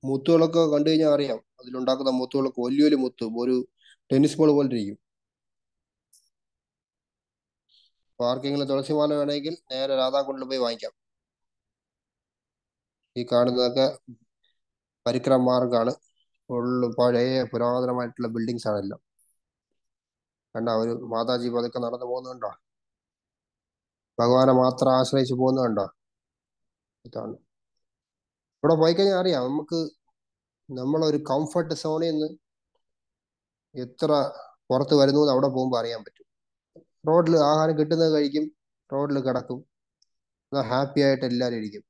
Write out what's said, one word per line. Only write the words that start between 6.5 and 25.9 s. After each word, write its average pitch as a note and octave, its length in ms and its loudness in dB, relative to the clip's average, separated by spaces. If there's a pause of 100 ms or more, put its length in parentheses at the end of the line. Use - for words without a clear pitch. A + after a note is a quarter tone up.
അപ്പൊ - 220 -8
ആർക്കെങ്കിലും C#3 400 -2
തുളസിമാല D3 460 0
വേണമെങ്കിൽ D3 440 -4 (140)
നേരെ C3+ 240 -4
രാധാകുണ്ടിൽ C3 500 -2
പോയി C3 120 -6
വാങ്ങിക്കാം. A#2 360 -4 (2250)
ഈ B2 60 -6
കാണുന്നതൊക്കെ B2 640 2 (1160)
പരിക്രമ B2+ 360 2
മാർഗാണ്. B2 500 2 (580)
ഫുള്ള് B2 380 -2
പഴയ B2 560 0
പുരാതനമായിട്ടുള്ള B2 840 -4
buildings A#2 400 -6
ആണെല്ലാം. G#2 340 -6 (1500)
കണ്ട, A#2 140 -4
ഒരു A2+ 240 -2 (120)
മാതാജി A#2+ 440 -2
പതുക്കെ A#2+ 300 -4
നടന്നു A#2+ 260 -8
പോകുന്നുണ്ടോ, B2+ 460 -10 (1700)
ഭഗവാനെ B2+ 340 6
മാത്രം B2+ 380 4
ആശ്രയിച്ച് B2+ 420 0
പോകുന്നുണ്ടോ. B2 520 0 (1200)